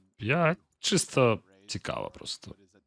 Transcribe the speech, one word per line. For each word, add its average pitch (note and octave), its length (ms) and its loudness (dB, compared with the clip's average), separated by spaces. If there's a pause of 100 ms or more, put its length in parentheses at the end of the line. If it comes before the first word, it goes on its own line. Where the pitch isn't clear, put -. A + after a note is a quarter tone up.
(160)
п'ять. D#3 420 0 (220)
Чисто B2 600 2 (280)
цікаво - 460 -6
просто, - 400 -14 (320)